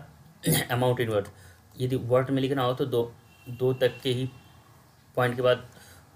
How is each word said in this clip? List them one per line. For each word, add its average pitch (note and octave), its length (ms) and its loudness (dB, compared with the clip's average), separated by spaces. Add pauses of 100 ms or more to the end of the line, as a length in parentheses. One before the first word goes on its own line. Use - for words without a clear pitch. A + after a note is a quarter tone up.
(440)
<clears throat> - 320 0
amount B2 240 2
in A2+ 120 -2
word। G2+ 160 0 (520)
यदि B2+ 160 -2
word B2+ 340 2
में C3+ 120 2
लिखना C3+ 200 -2
हो B2 120 2
तो C#3 120 -2
दो, A#2+ 160 0 (440)
दो B2+ 280 0
तक B2+ 280 0
के C3+ 80 -2
ही B2+ 180 -2 (880)
point B2 200 0
के B2+ 60 -2
बाद B2 240 2 (500)